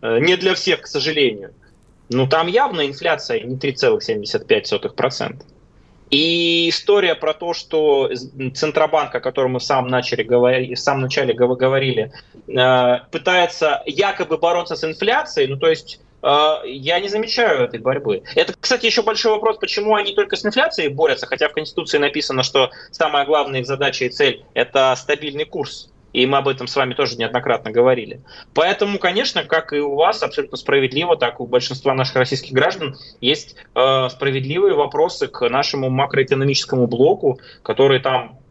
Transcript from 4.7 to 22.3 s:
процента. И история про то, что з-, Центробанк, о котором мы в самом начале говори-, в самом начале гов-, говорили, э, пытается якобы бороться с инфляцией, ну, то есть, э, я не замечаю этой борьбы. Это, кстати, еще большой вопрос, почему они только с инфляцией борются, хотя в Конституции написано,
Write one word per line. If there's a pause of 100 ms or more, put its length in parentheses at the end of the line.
процента. (640)
И
история
про
то,
что
з-,
Центробанк,
о
котором
мы
в
самом
начале
говори-,
в
самом
начале
гов-,
говорили, (360)
э, (140)
пытается
якобы
бороться
с
инфляцией,
ну,
то
есть, (240)
э, (120)
я
не
замечаю
этой
борьбы. (120)
Это,
кстати,
еще
большой
вопрос,
почему
они
только
с
инфляцией
борются,
хотя
в
Конституции
написано,